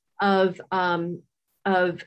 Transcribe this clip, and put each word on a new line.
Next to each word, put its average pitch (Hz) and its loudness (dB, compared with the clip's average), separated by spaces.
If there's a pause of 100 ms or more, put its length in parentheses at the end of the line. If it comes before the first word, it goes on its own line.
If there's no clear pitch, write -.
(200)
of, 190 2 (100)
um, 175 -2 (420)
of, 180 0